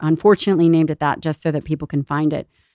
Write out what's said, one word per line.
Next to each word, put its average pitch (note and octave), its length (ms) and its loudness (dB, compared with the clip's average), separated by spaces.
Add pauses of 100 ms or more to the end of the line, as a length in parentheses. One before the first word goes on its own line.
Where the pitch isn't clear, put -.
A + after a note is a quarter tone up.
unfortunately E3+ 680 2
named D#3+ 220 4
it D3+ 100 -6
that D3 220 -2
just D#3 200 -4
so E3 100 -2
that D3 120 -4
people D3+ 240 -6
can C#3+ 160 -4
find D3+ 300 -2
it. - 160 -8 (260)